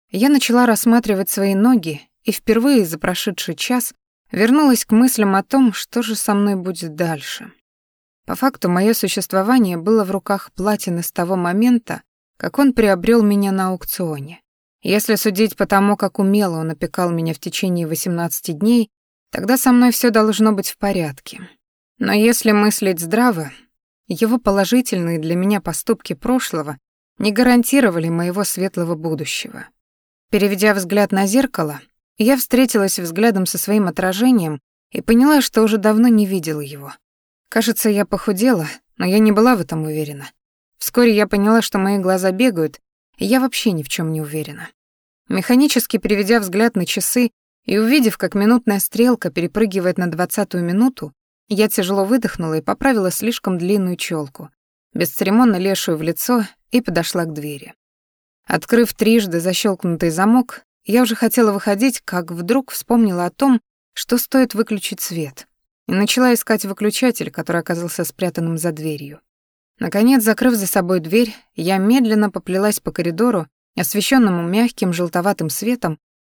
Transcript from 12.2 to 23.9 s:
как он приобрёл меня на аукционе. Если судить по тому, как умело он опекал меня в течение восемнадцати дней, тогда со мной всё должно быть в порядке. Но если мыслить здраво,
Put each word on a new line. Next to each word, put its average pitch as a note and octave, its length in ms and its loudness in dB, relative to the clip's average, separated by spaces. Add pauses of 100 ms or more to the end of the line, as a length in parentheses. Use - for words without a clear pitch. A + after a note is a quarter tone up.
как - 220 -4
он C#4 140 4
приобрёл A3 500 2
меня G3+ 280 0
на F#3+ 180 -2
аукционе. D#3+ 720 -8 (420)
Если G#3 320 0
судить G#3 400 0
по G3 100 -2
тому, G3+ 300 2
как - 240 -4
умело G3 380 0
он D#3+ 140 -4
опекал F3 400 -4
меня E3 220 -2
в - 60 -10
течение F3 480 -4
восемнадцати E3+ 640 -6
дней, G#3+ 380 2 (420)
тогда A3+ 260 0
со B3+ 140 2
мной B3 200 6
всё A#3+ 180 0
должно A3 420 2
быть G3 180 -4
в - 80 -12
порядке. F3 680 -6 (500)
Но G3 160 -2
если A3 380 2
мыслить G#3 480 2
здраво, E3+ 520 0 (640)